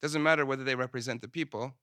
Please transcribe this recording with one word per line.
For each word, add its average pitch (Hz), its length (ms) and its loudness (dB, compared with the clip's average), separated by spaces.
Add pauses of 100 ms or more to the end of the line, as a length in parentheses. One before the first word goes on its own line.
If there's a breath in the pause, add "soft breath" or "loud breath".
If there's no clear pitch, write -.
Doesn't 151 200 0
matter 151 240 6
whether 135 180 -2
they 131 120 0
represent 123 460 -4
the 107 80 -12
people, 135 540 -6